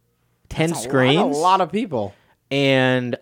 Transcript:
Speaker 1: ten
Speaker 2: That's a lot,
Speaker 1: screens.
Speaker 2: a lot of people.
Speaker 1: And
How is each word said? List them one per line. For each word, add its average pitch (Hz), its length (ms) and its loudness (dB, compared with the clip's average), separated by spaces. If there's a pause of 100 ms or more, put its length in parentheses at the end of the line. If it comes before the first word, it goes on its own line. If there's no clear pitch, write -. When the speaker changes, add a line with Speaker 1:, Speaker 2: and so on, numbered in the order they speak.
(500)
Speaker 1:
ten 160 200 -2
Speaker 2:
That's 151 100 -4
a - 40 -8
lot, - 60 -10
Speaker 1:
screens. 147 480 2
Speaker 2:
a - 20 -2
lot 185 220 2
of 165 100 -4
people. 156 420 -6 (380)
Speaker 1:
And 131 720 2